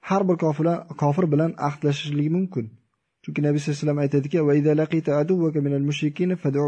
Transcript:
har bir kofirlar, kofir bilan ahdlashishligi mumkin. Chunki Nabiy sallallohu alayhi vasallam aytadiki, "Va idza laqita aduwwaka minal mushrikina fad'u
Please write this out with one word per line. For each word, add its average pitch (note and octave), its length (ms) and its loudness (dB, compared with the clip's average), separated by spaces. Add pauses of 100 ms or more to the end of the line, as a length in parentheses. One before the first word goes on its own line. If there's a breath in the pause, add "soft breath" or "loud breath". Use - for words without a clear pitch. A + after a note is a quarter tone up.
har G3 200 0
bir F3+ 140 2
kofirlar, D#3+ 400 0 (120)
kofir D3 360 0
bilan D#3 300 2
ahdlashishligi D3 720 -2
mumkin. F3+ 360 -2 (580)
Chunki D3 180 -4
Nabiy D3 180 2
sallallohu D3 140 -4
alayhi C#3+ 120 -4
vasallam D3 140 0
aytadiki, C#3+ 400 0
"Va D3 160 4
idza D3+ 180 4
laqita D#3 440 0
aduwwaka D#3+ 440 0
minal C#3 220 0
mushrikina D3+ 520 -2
fad'u D3 320 0